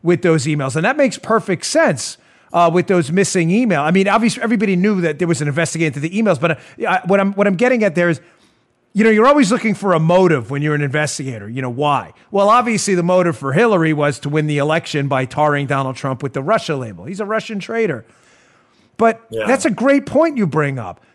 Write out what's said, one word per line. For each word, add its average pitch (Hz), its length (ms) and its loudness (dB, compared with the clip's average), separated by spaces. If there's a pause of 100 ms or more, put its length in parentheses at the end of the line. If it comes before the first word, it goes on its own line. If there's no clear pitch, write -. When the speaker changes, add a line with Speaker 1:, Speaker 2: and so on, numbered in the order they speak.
Speaker 1:
with 170 220 0
those 160 240 2
emails. 147 300 -2
And 160 80 -2
that 254 120 0
makes 269 220 0
perfect - 460 -2
sense, 269 520 0 (360)
uh, 170 200 4
with 175 140 2
those 175 240 0
missing 180 400 0
email. 202 300 2
I 151 100 0
mean, 190 160 4
obviously, 214 340 0
everybody 208 360 0
knew 190 240 2
that 156 180 -2
there 175 80 0
was 160 160 0
an 147 60 -2
investigation 160 480 -2
into 143 40 -8
the 160 100 -6
emails, 190 300 0
but, 160 120 0
uh, - 40 -2 (320)
I, 180 180 0
what 196 120 2
I'm, 196 140 0
what 202 160 0
I'm 196 80 0
getting 240 260 2
at 180 140 0
there 175 120 2
is, 165 120 -2 (760)
you 202 60 2
know, 226 80 6
you're 220 160 4
always 277 240 4
looking 220 240 0
for 190 180 -2
a 165 60 4
motive 160 540 2
when 143 100 -4
you're 151 140 0
an 147 60 -2
investigator. 135 680 -4
You 127 140 -8
know, 127 80 -6
why? 123 420 -2 (180)
Well, 202 180 2
obviously, 220 460 2
the 175 80 0
motive 175 340 2
for 135 160 -6
Hillary 175 400 2
was 147 280 -2
to - 80 -8
win 151 180 0
the 151 120 -2
election 147 500 -2
by 131 160 0
tarring 143 420 0
Donald 131 300 -2
Trump 131 260 -6
with 139 100 -6
the 139 100 -6
Russia 165 340 -2
label. 107 280 -10
He's 180 140 -12
a 214 60 -6
Russian 214 340 -6
traitor. 202 460 -4 (920)
But 220 240 0 (100)
Speaker 2:
Yeah. 113 180 -4
Speaker 1:
that's 254 160 0
a 294 80 0
great 277 340 0
point 302 300 0
you 214 100 0
bring 143 320 -2
up, 95 220 -12 (140)